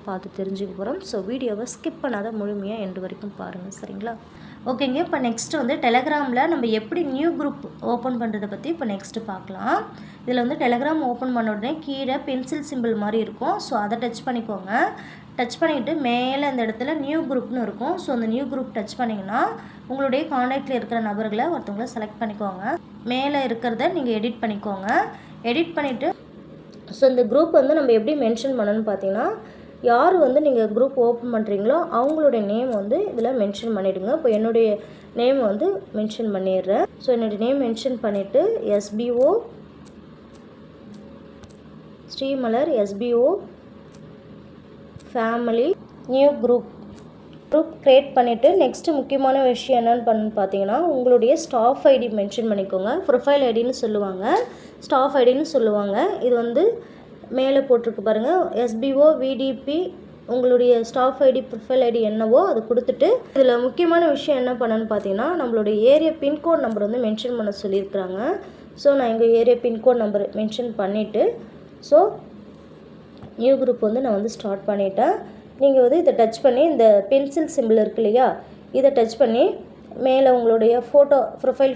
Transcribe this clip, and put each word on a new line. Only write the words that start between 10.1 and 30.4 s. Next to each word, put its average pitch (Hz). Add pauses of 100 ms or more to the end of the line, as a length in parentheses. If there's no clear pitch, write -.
இதுல 247
வந்து 285 (100)
Telegram 277
ஓப்பன் 247
பண்ண 220
உடனே 226
கீழே 269 (100)
பென்சில் 269
சிம்பல் 233
மாதிரி 214
இருக்கும். 359
So, 247
அதை 208
டச் 233
பண்ணிக்கோங்க. 214 (680)
டச் 247
பண்ணிட்டு 302
மேல 262
இந்த 247
இடத்துல 254
நியூ 302 (100)
குரூப்னு 247
இருக்கும். 254
So, 294
அந்த 226
நியூ 269
குரூப் 262
டச் 208
பண்ணீங்கன்னா, 220 (460)
உங்களுடைய 269
கான்டாக்ட்ல 262
இருக்கிற 233 (100)
நபர்களை 214
ஒருத்தவங்களை 240
செலக்ட் 214
பண்ணிக்கோங்க. 202 (460)
மேல 269
இருக்கிறத 233
நீங்க 269
எடிட் 226
பண்ணிக்கோங்க. 202 (560)
எடிட் 285
பண்ணிட்டு, 277 (840)
so, 262
இந்த 247
குரூப் 320
வந்து 269
நம்ம 262
எப்படி 226 (100)
மென்ஷன் 240
பண்ணணும்னு 214
பார்த்தீங்கன்னா, 196 (540)
யார் 269
வந்து 285